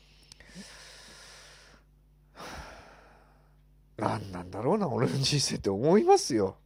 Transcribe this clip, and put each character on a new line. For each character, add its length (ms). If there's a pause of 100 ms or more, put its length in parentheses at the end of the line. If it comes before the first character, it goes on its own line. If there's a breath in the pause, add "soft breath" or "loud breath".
(2250 loud breath)
<sighs> 1600
何 320
な 120
ん 100
だ 100
ろ 120
う 40
な、 100
俺 200
の 100
人 220
生 160
っ 20
て 120
思 280
い 60
ま 140
す 180
よ。 300